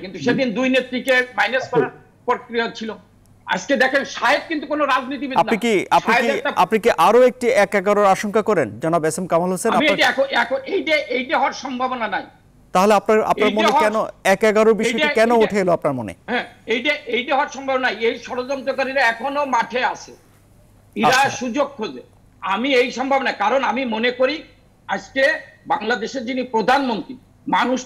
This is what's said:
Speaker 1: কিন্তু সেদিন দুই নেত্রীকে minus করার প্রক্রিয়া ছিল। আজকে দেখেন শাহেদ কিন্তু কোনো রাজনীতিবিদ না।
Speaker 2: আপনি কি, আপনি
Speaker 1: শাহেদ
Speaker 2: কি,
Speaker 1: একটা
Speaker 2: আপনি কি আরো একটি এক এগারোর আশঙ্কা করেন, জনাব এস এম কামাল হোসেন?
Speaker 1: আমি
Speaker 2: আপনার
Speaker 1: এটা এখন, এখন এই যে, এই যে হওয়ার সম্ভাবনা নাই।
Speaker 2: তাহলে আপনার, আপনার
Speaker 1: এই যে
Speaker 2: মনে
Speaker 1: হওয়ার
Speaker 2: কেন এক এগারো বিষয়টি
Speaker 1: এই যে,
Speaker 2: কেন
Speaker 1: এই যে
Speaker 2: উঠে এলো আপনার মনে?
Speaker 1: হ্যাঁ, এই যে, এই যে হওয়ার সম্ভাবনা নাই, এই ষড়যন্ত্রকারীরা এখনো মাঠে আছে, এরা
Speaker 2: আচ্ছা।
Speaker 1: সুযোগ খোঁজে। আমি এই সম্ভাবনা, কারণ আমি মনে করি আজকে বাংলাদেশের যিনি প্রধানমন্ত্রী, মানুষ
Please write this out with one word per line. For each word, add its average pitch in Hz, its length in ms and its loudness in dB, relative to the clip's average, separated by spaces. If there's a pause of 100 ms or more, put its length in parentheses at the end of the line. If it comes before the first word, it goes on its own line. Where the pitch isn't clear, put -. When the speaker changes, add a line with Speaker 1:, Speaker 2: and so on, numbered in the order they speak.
Speaker 1:
কিন্তু 190 140 -12 (100)
সেদিন 247 300 0
দুই 262 180 0
নেত্রীকে 254 400 0 (240)
minus 226 340 -2
করার - 180 0 (360)
প্রক্রিয়া 233 400 -2 (120)
ছিল। 220 120 -10 (560)
আজকে 190 360 -2
দেখেন 262 200 2 (120)
শাহেদ - 360 0
কিন্তু 311 220 -4
কোনো 294 100 0 (100)
রাজনীতিবিদ 262 440 -4
না। 226 60 4
Speaker 2:
আপনি 220 220 0
কি, 226 100 2 (240)
আপনি - 140 -2
Speaker 1:
শাহেদ 240 120 2
Speaker 2:
কি, 254 80 0
Speaker 1:
একটা 277 180 -2 (140)
Speaker 2:
আপনি 214 200 0
কি 233 60 4 (160)
আরো 226 140 6 (100)
একটি - 160 -6 (180)
এক 190 160 -4
এগারোর 202 340 4
আশঙ্কা 208 280 -2
করেন, 170 260 2 (140)
জনাব 160 260 0
এস 156 100 -4
এম 185 140 -6
কামাল 175 200 2
হোসেন? - 200 -2
Speaker 1:
আমি - 60 2
Speaker 2:
আপনার 294 180 2
Speaker 1:
এটা 277 160 2
এখন, 269 140 0 (160)
এখন 262 160 -2 (160)
এই 381 140 0
যে, 311 60 2 (220)
এই 254 120 -2
যে 320 120 -2
হওয়ার 285 220 -2
সম্ভাবনা 254 520 -4
নাই। 165 100 -4 (500)
Speaker 2:
তাহলে 202 260 4
আপনার, 214 180 2 (120)
আপনার 208 180 2
Speaker 1:
এই 208 60 -2
যে 214 40 -2
Speaker 2:
মনে 220 120 2
Speaker 1:
হওয়ার 262 140 4
Speaker 2:
কেন 214 120 2 (380)
এক 190 160 -4
এগারো 214 200 4 (100)
বিষয়টি 233 260 0
Speaker 1:
এই 294 80 0
যে, - 40 0
Speaker 2:
কেন 226 140 6
Speaker 1:
এই 233 60 4
যে 226 60 6
Speaker 2:
উঠে 208 180 0
এলো 180 160 2
আপনার 147 200 0
মনে? 104 140 -8 (180)
Speaker 1:
হ্যাঁ, 226 160 -2 (280)
এই 254 100 -2
যে, 294 80 0 (240)
এই 240 100 -2
যে 311 100 -2
হওয়ার 285 200 0
সম্ভাবনা 262 300 -2
নাই, 208 100 -2 (120)
এই 202 80 -2 (100)
ষড়যন্ত্রকারীরা 262 760 -4 (100)
এখনো 277 280 -4 (140)
মাঠে 233 260 -2 (120)
আছে, - 200 -16 (840)
এরা 254 220 4
Speaker 2:
আচ্ছা। 269 220 2
Speaker 1:
সুযোগ 254 260 -2 (100)
খোঁজে। 165 260 -10 (400)
আমি 196 260 -2 (120)
এই - 80 2 (100)
সম্ভাবনা, 262 320 0 (120)
কারণ 233 180 2 (100)
আমি 240 120 -2 (140)
মনে 240 240 0
করি 277 160 0 (520)
আজকে 262 360 -2 (480)
বাংলাদেশের 220 560 -4
যিনি 262 140 -4 (120)
প্রধানমন্ত্রী, 240 600 0 (420)
মানুষ 240 300 0